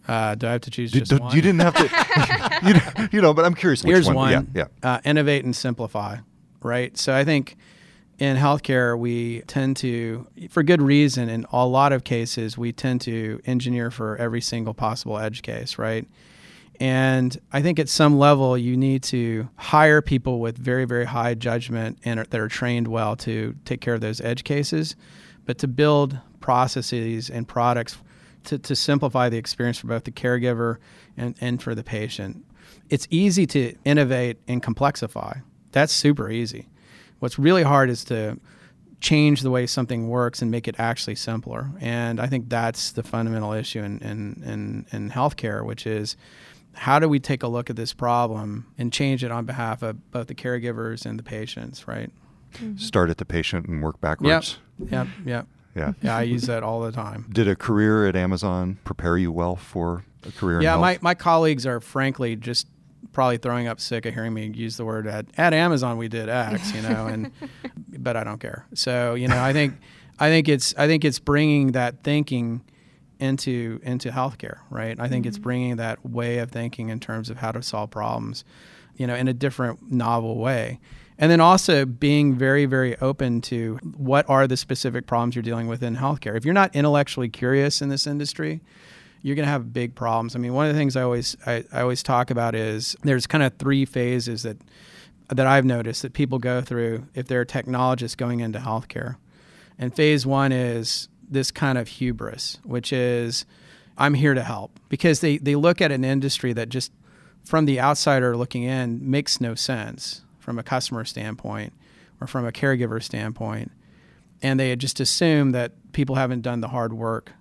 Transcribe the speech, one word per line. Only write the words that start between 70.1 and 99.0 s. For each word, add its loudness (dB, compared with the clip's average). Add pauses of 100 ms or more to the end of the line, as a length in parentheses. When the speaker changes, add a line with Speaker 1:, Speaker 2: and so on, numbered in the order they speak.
Speaker 1:
I 4
think 4
it's, 2
I 2
think 2
it's 2
bringing 4
that -2
thinking -2 (580)
into, -2
into -4
healthcare, -6 (120)
right? -6
I -4
think -2
it's -8
Speaker 3:
Mm-hmm. -14
Speaker 1:
bringing -2
that -6
way -4
of -6
thinking -8
in -6
terms -8
of -10
how -4
to -6
solve -8
problems, -6 (520)
you -4
know, -2
in 0
a 0
different, -4
novel 0
way. -2 (400)
And 6
then 8
also 6
being 4
very, 4
very 0
open 0
to -4 (160)
what 2
are 6
the 0
specific -4
problems 0
you're -4
dealing -4
with -6
in -4
healthcare. -4
If -4
you're 2
not 4
intellectually 2
curious 2
in -2
this -2
industry, -6 (640)
you're -2
gonna 0
have -2
big -4
problems. -2
I -4
mean, -2
one 2
of 2
the 2
things 2
I 2
always, -2 (120)
I, -2 (100)
I -2
always 0
talk 2
about 0
is -4
there's 2
kind 2
of 0
three 2
phases -2
that, -8 (720)
that 2
I've 6
noticed 0
that -10
people 0
go -2
through -4
if -6
they're 0
technologists -2
going -2
into -6
healthcare. -6 (640)